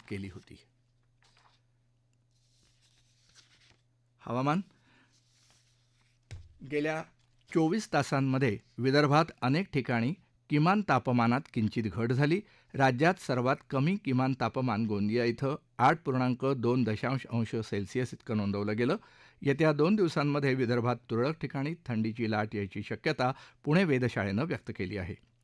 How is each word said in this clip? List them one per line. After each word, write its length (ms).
केली 180
होती. 300
हवामान. 360
गेल्या 320
चोवीस 400
तासांमध्ये 640
विदर्भात 480
अनेक 320
ठिकाणी 400
किमान 400
तापमानात 520
किंचित 300
घट 280
झाली. 300
राज्यात 400
सर्वात 280
कमी 360
किमान 360
तापमान 440
गोंदिया 400
इथं 300
आठ 280
पूर्णांक 400
दोन 380
दशांश 480
अंश 240
सेल्सिअस 580
इतकं 240
नोंदवलं 400
गेलं. 200
येत्या 320
दोन 220
दिवसांमध्ये 580
विदर्भात 420
तुरळक 460
ठिकाणी 320
थंडीची 440
लाट 240
यायची 280
शक्यता 480
पुणे 200
वेधशाळेनं 640
व्यक्त 300
केली 220
आहे. 180